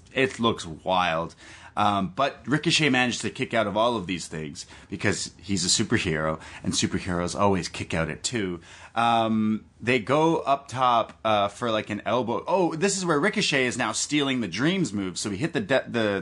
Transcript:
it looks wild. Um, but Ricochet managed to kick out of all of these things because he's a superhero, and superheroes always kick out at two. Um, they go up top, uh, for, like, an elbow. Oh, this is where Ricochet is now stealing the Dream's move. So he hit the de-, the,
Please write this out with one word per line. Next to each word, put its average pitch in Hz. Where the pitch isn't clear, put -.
it 131
looks 113
wild. 85
Um, 101
but 135
Ricochet 151
managed 127
to 107
kick 123
out 110
of 101
all 117
of 92
these 87
things 78
because 95
he's 98
a 92
superhero, 78
and -
superheroes 87
always 98
kick -
out 80
at -
two. 92
Um, 113
they 123
go 156
up 139
top, 120
uh, 104
for, 120
like, 107
an 104
elbow. 110
Oh, 170
this 190
is 185
where 160
Ricochet 156
is 117
now 113
stealing 135
the 104
Dream's 131
move. 95
So 110
he 98
hit 147
the 143
de-, 117
the, 107